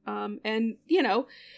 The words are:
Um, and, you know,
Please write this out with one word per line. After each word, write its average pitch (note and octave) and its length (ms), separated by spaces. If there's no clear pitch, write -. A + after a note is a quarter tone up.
Um, G#3 380
and, A3 320
you E4+ 160
know, A#3 240